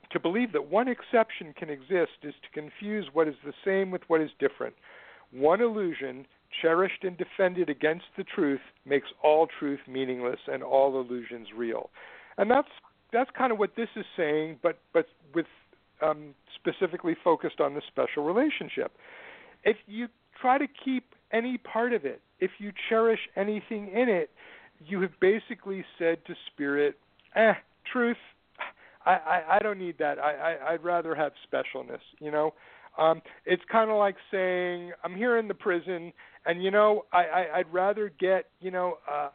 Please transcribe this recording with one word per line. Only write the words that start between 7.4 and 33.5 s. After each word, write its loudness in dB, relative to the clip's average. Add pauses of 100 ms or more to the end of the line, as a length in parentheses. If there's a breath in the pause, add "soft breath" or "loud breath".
against -2 (100)
the -8
truth, -2 (240)
makes 0 (140)
all 6 (120)
truth -6
meaningless -4
and -6
all 2
illusions -10
real." -6 (460 loud breath)
And 4
that's, 4 (440)
that's 0
kind 2
of -2
what -2
this -4
is -8 (120)
saying, -2
but, 0 (140)
but 4 (280)
with, -2 (560)
um, -2 (200)
specifically -2
focused 2
on 0
the -8
special -2
relationship. -2 (720 loud breath)
If 4 (100)
you -8 (300)
try 4
to -2 (180)
keep -2 (280)
any -2
part -2
of -2
it, -8 (200)
if 0
you -10 (160)
cherish 4 (160)
anything -4
in 0
it, 2 (540 loud breath)
you -4
have -2
basically 0 (140)
said 0
to -12 (180)
Spirit, 0 (380)
"Eh, 6 (400)
truth, 0 (920 loud breath)
I, 6
I, 2
I 6
don't -2
need -8
that. -2
I, 0
I, -4
I'd -4
rather 0
have -2 (180)
specialness," -6 (180)
you -10
know? 0 (440 loud breath)
Um, 4 (240 loud breath)
it's 0